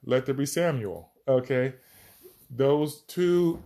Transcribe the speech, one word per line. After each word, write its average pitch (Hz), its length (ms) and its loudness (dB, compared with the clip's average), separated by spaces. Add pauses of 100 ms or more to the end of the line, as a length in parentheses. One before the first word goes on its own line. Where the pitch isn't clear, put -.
"Let 127 220 0
there 139 100 -2
be 139 120 -2
Samuel," 123 680 -4 (160)
okay? 131 460 0 (760)
Those 143 540 0
two 175 640 0